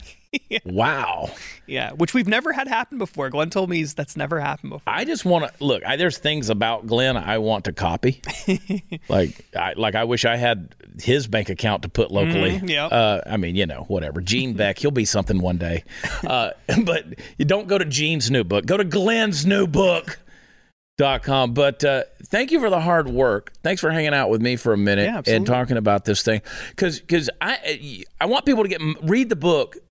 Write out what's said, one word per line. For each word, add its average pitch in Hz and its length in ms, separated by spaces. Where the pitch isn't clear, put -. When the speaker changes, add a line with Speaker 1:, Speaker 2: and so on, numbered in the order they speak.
Speaker 1:
<laughs> - 60
Yeah. - 160
Speaker 2:
Wow. 113 640
Speaker 1:
Yeah, 127 260
which 165 220
we've 240 120
never 262 280
had 269 120
happen 240 300
before. 156 320
Glenn 151 220
told 190 180
me 175 80
he's, 151 160
that's - 240
never 151 240
happened 143 300
before. - 160
Speaker 2:
I 165 180
just 302 220
wanna, 170 240
look, 135 240
I, 127 120
there's 170 200
things 147 320
about 113 380
Glenn 120 320
I 98 180
want 107 300
to 87 80
copy. 92 480
Speaker 1:
<laughs> 185 160
Speaker 2:
Like, 92 340
I, 87 220
like, 104 180
I 110 100
wish 117 200
I 117 120
had 117 380
his 131 240
bank 107 240
account 101 320
to 87 80
put - 200
locally. 165 500
Speaker 1:
Mm, 185 100
yep. 147 220
Speaker 2:
Uh, 107 340
I 110 100
mean, 90 200
you 98 100
know, 65 220
whatever. 82 340
Gene 120 320
Beck, 98 240
he'll 147 120
be 127 140
something 98 340
one 90 200
day. 85 260
Uh, 117 260
<laughs> - 180
but 165 200
you 165 80
don't 190 240
go 202 80
to 185 80
Gene's 151 460
new 131 120
book. 98 220
Go 190 140
to 208 60
glenn's 202 600
new 196 220
book 170 520
dot 135 280
com. 131 280
But, 139 320
uh, 135 200
thank 254 240
you 330 80
for 226 100
the 175 100
hard 165 280
work. 120 440
Thanks 185 200
for 160 80
hanging 156 240
out 127 160
with 110 100
me 123 160
for 113 160
a 101 60
minute 101 240
Speaker 1:
Yeah, 180 60
Speaker 2:
and 226 100
Speaker 1:
absolutely. 113 280
Speaker 2:
talking 123 300
about 104 300
this 104 160
thing. 110 180
'Cause, 175 300
'cause 165 220
I, 147 640
I 160 60
want 262 220
people 240 160
to 202 80
get, 170 100
read 214 260
the 214 80
book 151 400